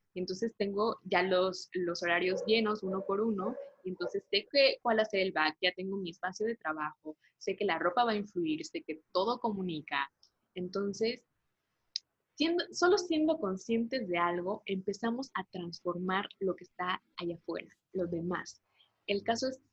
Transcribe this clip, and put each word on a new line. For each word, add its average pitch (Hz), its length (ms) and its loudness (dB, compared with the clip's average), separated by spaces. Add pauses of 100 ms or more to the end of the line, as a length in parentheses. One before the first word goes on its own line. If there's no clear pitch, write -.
(140)
Y 180 60 -6
entonces 190 380 -2
tengo 202 460 0
ya 185 200 2
los, 185 480 2
los 175 320 -2
horarios 175 420 2
llenos 214 380 2
uno 190 220 -2
por 202 160 0
uno. 220 340 0 (300)
Y 185 60 -4
entonces - 380 -4
sé 202 220 0
que, 277 300 4
cuál 226 180 4
hacer 214 220 2
el 190 100 2
back, 156 300 2
ya 185 120 4
tengo 190 220 -4
mi 185 140 -4
espacio 185 360 -6
de 226 120 -2
trabajo, 156 600 -6 (200)
sé 196 180 -4
que 220 80 -4
la 170 160 2
ropa 180 240 4
va 233 80 4
a 214 40 2
influir, 165 500 -2
sé - 180 -8
que 156 160 -8 (140)
todo 226 260 2
comunica. 165 720 -2 (440)
Entonces, 202 680 -2 (1120)
siendo, 330 380 2
solo 359 240 6
siendo 320 420 2
conscientes 226 680 -2
de 170 80 0
algo, 175 480 0
empezamos 208 680 -4
a 190 100 -4
transformar 180 840 -4 (120)
lo 185 180 0
que 180 80 -20
está 180 360 -4 (140)
allá 170 200 -4
afuera, - 380 -8 (200)
los 175 180 -2
demás. 170 500 -4 (460)
El 202 160 0
caso 233 240 0
es 262 120 -6 (140)